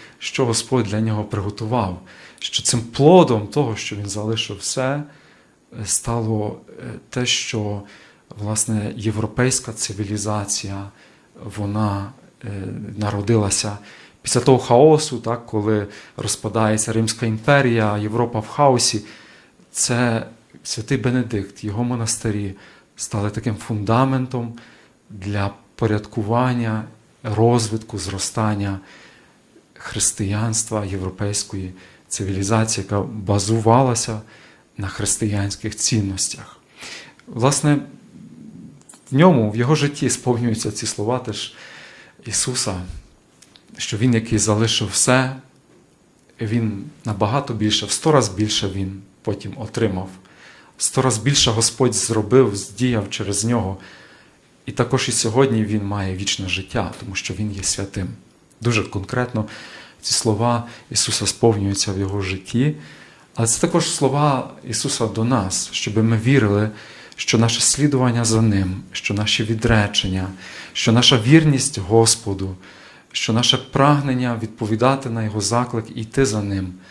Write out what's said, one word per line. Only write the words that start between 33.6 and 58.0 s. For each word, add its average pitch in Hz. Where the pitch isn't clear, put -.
на 95
християнських 104
цінностях. -
Власне, 143
в 123
ньому, 135
в 107
його 123
житті 143
сповнюються 117
ці 110
слова 110
теж -
Ісуса, 110
що -
Він, 120
який 110
залишив 107
все, 131
Він 107
набагато 110
більше, 107
в -
сто -
раз 123
більше 104
Він 95
потім 98
отримав. 101
Сто -
раз 120
більше 127
Господь 113
зробив, 110
здіяв 104
через 101
нього. 98
І 117
також 123
і 113
сьогодні 117
Він 101
має 98
вічне 95
життя, 95
тому 92
що -
Він 104
є 95
святим. 98